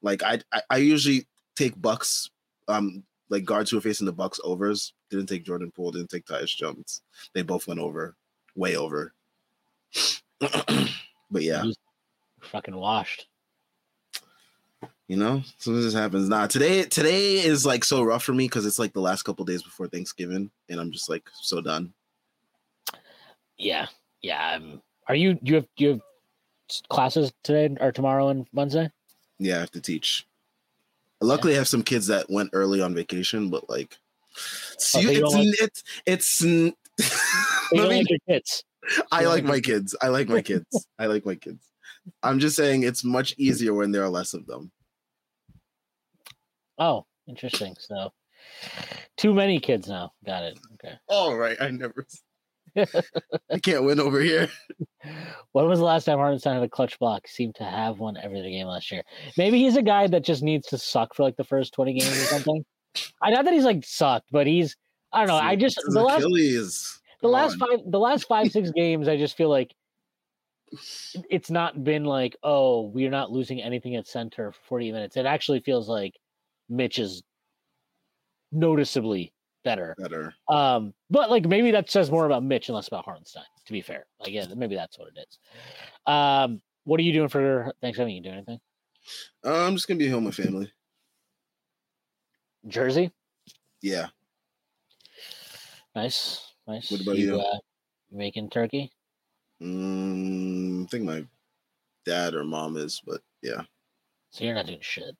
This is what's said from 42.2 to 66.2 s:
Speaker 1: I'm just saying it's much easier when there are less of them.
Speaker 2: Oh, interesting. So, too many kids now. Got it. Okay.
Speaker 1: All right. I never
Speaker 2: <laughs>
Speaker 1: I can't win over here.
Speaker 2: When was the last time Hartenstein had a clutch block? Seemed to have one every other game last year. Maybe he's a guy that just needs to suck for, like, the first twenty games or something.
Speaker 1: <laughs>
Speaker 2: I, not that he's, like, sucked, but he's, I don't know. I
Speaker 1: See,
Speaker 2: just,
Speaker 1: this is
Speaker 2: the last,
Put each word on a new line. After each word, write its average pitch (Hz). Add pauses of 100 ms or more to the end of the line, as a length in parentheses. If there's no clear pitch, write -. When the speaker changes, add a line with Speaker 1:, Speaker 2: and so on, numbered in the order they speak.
Speaker 1:
I'm 135
just 147
saying 139
it's 120
much 127
easier 120
when 104
there 101
are 98
less 90
of 87
them. 65 (2000)
Speaker 2:
Oh, 147 (220)
interesting. 123
So, 98 (1080)
too 208
many 196
kids 110
now. 90 (120)
Got 92
it. 82 (160)
Okay. - (140)
Speaker 1:
All 180
right. 117
I 135
never 127 (340)
Speaker 2:
<laughs> -
Speaker 1:
I -
can't 151
win 143
over 139
here. 160 (1000)
Speaker 2:
When 147
was 175
the 170
last 165
time 147
Hartenstein 139
had 123
a 117
clutch -
block? 110
Seemed 117
to 113
have 107
one 107
every 98
other 95
game 95
last 90
year. 95 (340)
Maybe 208
he's 254
a 269
guy 202
that 170
just 147
needs 151
to 135
suck -
for, 143
like, 131
the 135
first 135
twenty 135
games 131
or 135
something. 151 (280)
Speaker 1:
<laughs> -
Speaker 2:
I, 202
not 262
that 359
he's, 285
like, 190
sucked, 131
but 143
he's, 160 (360)
I -
don't 214
know. 170
I 156
Speaker 1:
See, 202
Speaker 2:
just, 247
Speaker 1:
this -
is 196
Speaker 2:
the 214
last, 277